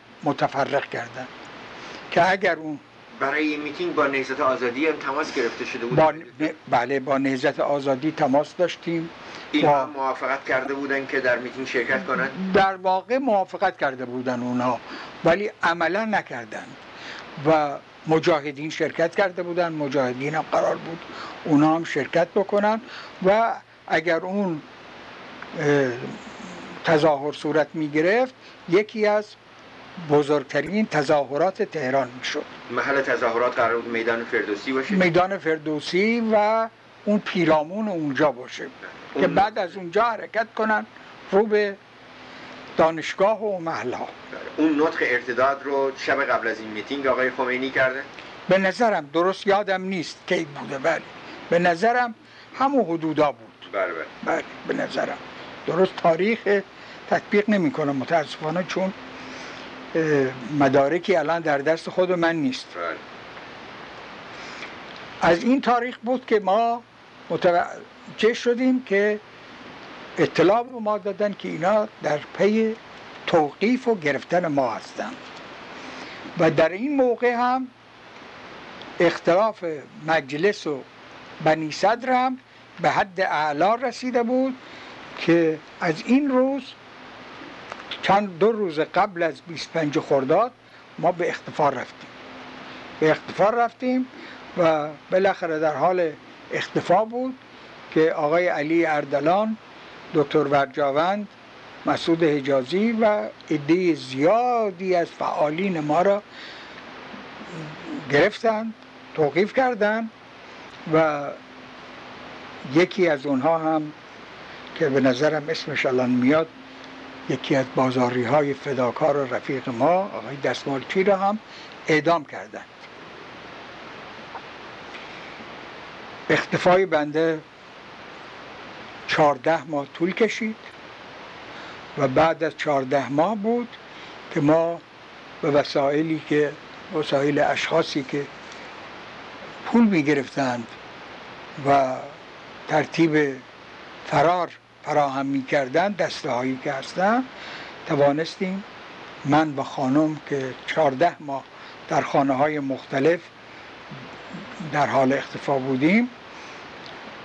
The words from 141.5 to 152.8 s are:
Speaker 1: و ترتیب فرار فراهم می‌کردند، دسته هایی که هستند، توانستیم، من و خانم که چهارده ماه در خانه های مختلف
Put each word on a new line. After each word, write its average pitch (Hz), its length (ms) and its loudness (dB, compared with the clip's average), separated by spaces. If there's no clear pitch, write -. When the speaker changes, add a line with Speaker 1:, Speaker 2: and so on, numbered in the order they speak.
Speaker 1:
و 135 280 4
ترتیب 147 680 2
فرار 165 460 2
فراهم 143 420 0
می‌کردند، 139 720 0
دسته 156 320 -2
هایی 127 340 0
که 143 100 -2
هستند، 196 500 0
توانستیم، 165 760 2
من 147 300 2
و 135 80 -4
خانم 151 540 2
که 131 240 -2
چهارده 151 520 2
ماه 139 240 -8
در 151 140 2
خانه 139 320 2
های 147 260 2
مختلف 139 600 0